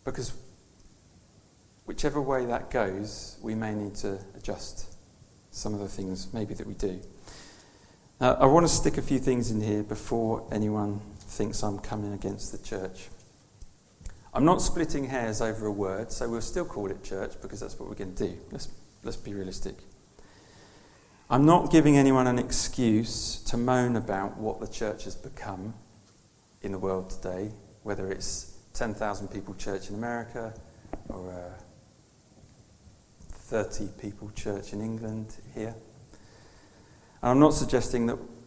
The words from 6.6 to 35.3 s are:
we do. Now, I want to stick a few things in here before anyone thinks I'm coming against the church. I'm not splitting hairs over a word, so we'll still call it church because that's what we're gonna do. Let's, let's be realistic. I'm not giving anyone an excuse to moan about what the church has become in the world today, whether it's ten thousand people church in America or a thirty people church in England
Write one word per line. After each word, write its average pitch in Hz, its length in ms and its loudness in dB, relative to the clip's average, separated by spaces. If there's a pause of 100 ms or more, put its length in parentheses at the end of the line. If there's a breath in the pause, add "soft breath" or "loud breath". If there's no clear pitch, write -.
we 101 80 -10
do. 92 260 -4 (1200 loud breath)
Now, 127 140 8
I 139 100 8
want 160 220 10
to - 40 6
stick - 280 4
a - 20 -2
few 135 160 2
things 123 320 2
in 107 120 0
here 104 200 2
before 110 680 -2
anyone 104 500 0 (180)
thinks - 440 -4
I'm 101 160 0
coming 101 340 -6
against 101 380 -6
the - 80 -8
church. - 480 -8 (1300 loud breath)
I'm 131 100 4
not 185 160 6
splitting 160 440 2
hairs 117 360 -2
over 110 240 -2
a 104 60 0
word, 98 400 -2
so 120 180 -2
we'll 117 120 -2
still 170 240 -2
call 101 260 -6
it - 120 -8
church 98 380 -6
because - 180 -10
that's - 200 -10
what - 100 -10
we're 104 60 -8
gonna 95 160 -8
do. 90 260 -2 (140)
Let's, - 160 -6 (360)
let's 110 140 -6
be - 160 -8
realistic. 95 420 -6 (1500 loud breath)
I'm 131 160 6
not 170 260 8
giving 147 260 10
anyone 131 300 8
an 123 100 4
excuse - 1080 2
to 123 120 2
moan 123 380 4
about 101 420 -2
what 107 220 -4
the 107 80 -8
church - 380 -4
has 98 100 -8
become 104 580 -10 (880)
in 101 100 -6
the 95 60 -4
world 95 320 -2
today, 95 420 -6 (300)
whether 98 300 -4
it's - 440 -6 (180)
ten 110 200 -2
thousand 101 360 -4
people 98 260 -8
church 98 340 -4
in 104 60 -6
America 117 580 -6 (560 loud breath)
or 92 220 -10
a 90 240 -12 (1800)
thirty 104 560 -2 (120)
people 104 360 -10
church 98 380 -4
in 101 80 -4
England 110 560 -6 (180)